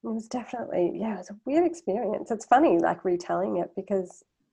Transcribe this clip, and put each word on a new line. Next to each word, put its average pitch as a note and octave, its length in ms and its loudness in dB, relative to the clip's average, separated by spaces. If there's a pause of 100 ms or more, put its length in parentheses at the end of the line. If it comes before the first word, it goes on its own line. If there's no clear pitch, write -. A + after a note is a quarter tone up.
it A3+ 40 -8
was A3+ 200 -6
definitely, A3+ 680 -2
yeah, G#3+ 200 -4
it - 40 -8
was - 100 -16
a - 160 -16
weird D4+ 200 4
experience. G#3+ 640 -2
It's G#3+ 140 -4
funny, B3 340 6
like, E3+ 260 0
retelling F3+ 520 0
it E3+ 180 -4
because F#3+ 480 -6 (300)